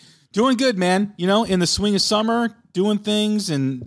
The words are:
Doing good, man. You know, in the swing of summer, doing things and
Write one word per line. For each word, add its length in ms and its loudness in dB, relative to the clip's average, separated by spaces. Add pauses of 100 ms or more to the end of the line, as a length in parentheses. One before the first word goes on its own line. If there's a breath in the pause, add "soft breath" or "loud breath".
(320 soft breath)
Doing 260 2
good, 200 0
man. 400 0
You 80 -4
know, 180 2
in 160 0
the 60 2
swing 300 0
of 60 0
summer, 540 0 (160)
doing 280 0
things 500 -2
and 380 -2